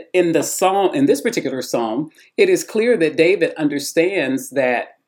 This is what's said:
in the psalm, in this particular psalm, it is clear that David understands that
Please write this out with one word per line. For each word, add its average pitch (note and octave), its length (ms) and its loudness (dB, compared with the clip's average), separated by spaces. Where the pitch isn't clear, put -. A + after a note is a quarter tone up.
in F3 200 2
the D3+ 100 2
psalm, F#3+ 500 0
in C4+ 140 2
this A#3 140 2
particular C3+ 420 -4
psalm, A#2+ 480 -4
it G3 120 4
is F3+ 160 2
clear A3+ 320 0
that D3+ 200 0
David E3 400 2
understands C#3+ 920 -2
that B2 380 0